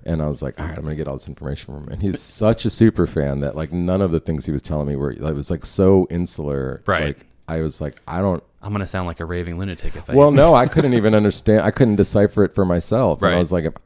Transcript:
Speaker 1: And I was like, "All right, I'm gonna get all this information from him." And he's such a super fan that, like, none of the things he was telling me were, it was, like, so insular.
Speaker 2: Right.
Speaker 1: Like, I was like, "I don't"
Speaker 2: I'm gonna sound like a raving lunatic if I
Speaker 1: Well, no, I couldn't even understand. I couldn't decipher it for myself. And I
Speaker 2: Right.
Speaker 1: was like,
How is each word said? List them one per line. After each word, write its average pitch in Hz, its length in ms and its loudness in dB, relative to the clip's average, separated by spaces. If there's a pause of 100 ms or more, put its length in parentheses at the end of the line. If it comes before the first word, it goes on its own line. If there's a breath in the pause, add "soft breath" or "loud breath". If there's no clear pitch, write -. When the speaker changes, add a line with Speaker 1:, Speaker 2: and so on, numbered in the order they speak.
Speaker 1:
And 80 180 -2
I 76 40 -2
was 71 140 -6
like, 67 180 -8
"All 76 60 -8
right, 80 120 -10
I'm 73 60 -10
gonna 76 120 -6
get 76 120 -8
all 67 80 -6
this - 120 -14
information 71 440 -10
from 71 120 -14
him." - 60 -16
And - 120 -8
he's 98 180 -2
such - 460 0
a 107 60 -2
super 107 340 2
fan 69 360 -2
that, 69 140 -4
like, 76 160 -8
none 90 300 -2
of 95 100 0
the 80 80 0
things 76 280 -6
he 82 40 -4
was 71 120 -4
telling 76 240 -4
me 71 80 -4
were, 69 160 -4
it - 100 -12
was, 73 300 -6
like, 82 160 -6
so 95 420 4
insular. 71 800 -6
Speaker 2:
Right. 78 300 0
Speaker 1:
Like, - 100 -20 (200)
I 80 140 -4
was 78 180 -6
like, 73 280 -10
"I 85 140 -4
don't" 95 200 0 (220)
Speaker 2:
I'm 101 80 -8
gonna 101 140 -4
sound 92 220 -6
like 85 120 -8
a 85 60 -8
raving 87 320 -6
lunatic 92 380 -6
if - 120 -14
I - 60 -4
Speaker 1:
Well, 143 160 8
no, 147 240 8
I 127 140 6
couldn't 147 260 2
even 107 220 4
understand. 104 480 2
I 104 80 2
couldn't 113 240 4
decipher 101 480 2
it 90 100 0
for 98 100 2
myself. 90 600 0
And 98 60 4
I 90 40 2
Speaker 2:
Right. 87 60 2
Speaker 1:
was 85 120 -2
like, 85 140 0 (200)